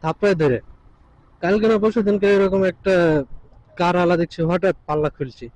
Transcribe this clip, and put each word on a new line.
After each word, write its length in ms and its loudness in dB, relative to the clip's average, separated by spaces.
থাপড়ায় 380 -2
ধরে। 180 2
কালকে 280 0
না 140 2
পরশু 240 0
দিনকে 280 0
এরকম 260 2
একটা 240 -2
কারওয়ালা 420 2
দেখছি 180 -6
হঠাৎ 240 0
পাল্লা 280 -2
খুলছে 400 -12